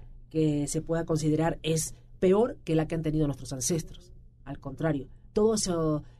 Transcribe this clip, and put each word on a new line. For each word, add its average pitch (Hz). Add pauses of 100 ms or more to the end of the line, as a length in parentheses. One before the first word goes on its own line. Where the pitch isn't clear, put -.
(300)
que 151
se 156
pueda 165
considerar 156
es 160 (240)
peor 202
que 160
la 156
que 165
han 160
tenido 156
nuestros 135
ancestros. - (300)
Al 139
contrario, 139 (260)
todo 214
eso, 160 (160)